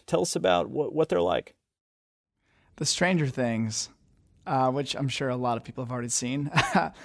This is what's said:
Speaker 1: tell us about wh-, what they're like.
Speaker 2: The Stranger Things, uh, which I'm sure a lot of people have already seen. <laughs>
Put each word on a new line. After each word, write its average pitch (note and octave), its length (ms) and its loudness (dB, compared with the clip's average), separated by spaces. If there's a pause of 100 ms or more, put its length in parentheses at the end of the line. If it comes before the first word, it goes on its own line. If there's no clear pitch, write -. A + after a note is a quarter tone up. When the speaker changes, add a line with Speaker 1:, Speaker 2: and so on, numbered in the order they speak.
Speaker 1:
tell E3+ 160 2
us - 120 -2
about A2+ 340 4
wh-, C3 260 -4
what D#3+ 160 2
they're F3+ 100 2
like. - 360 0 (1200)
Speaker 2:
The D#3 100 -4
Stranger F3 400 2
Things, A2+ 640 -2 (560)
uh, C3 240 2
which C3+ 260 -2
I'm C3+ 140 -2
sure C3+ 180 -2
a B2 80 -2
lot B2 220 0
of - 60 -14
people B2+ 200 -10
have A#2+ 80 -8
already A#2+ 160 -6
seen. C#3 420 -2 (220)
<laughs> E3 200 2 (120)